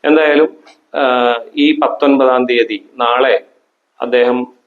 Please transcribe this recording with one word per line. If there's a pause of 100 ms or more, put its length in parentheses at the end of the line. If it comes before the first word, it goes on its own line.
എന്തായാലും, (420)
ആ, (220)
ഈ
പത്തൊൻപതാം
തീയതി (100)
നാളെ (560)
അദ്ദേഹം (200)